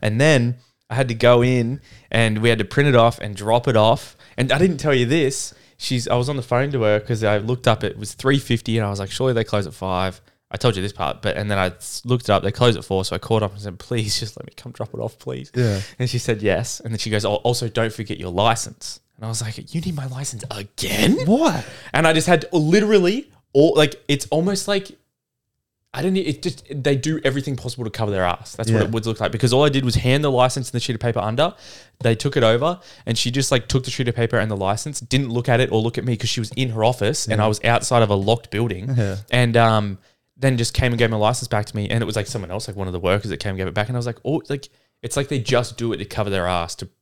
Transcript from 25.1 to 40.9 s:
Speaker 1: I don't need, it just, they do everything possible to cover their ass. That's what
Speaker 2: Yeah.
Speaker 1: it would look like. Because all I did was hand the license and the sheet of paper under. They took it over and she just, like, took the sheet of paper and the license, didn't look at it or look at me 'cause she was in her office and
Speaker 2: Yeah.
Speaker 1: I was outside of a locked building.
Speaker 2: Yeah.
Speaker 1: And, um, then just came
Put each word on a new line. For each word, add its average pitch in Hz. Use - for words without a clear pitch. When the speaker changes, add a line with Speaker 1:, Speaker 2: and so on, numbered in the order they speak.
Speaker 1:
I 131
don't 185
need, 190
it -
just, -
they 143
do 156
everything 135
possible 123
to 107
cover 107
their 95
ass. 87
That's 113
what 113
Speaker 2:
Yeah. 104
Speaker 1:
it -
would 110
look 113
like. 104
Because 117
all 139
I 151
did 135
was 120
hand 127
the 147
license 127
and -
the 120
sheet 120
of 110
paper 117
under. 113
They 117
took 135
it 131
over 127
and 113
she 123
just, 135
like, 127
took 127
the -
sheet 123
of 120
paper 117
and 107
the 104
license, 101
didn't 127
look 120
at 120
it 131
or 110
look 113
at 117
me 123
'cause -
she -
was 107
in 131
her 110
office 123
and 110
Speaker 2:
Yeah. 107
Speaker 1:
I -
was 107
outside 117
of 104
a 101
locked 101
building. 110
Speaker 2:
Yeah. 98
Speaker 1:
And, 120
um, 110
then 131
just 117
came 123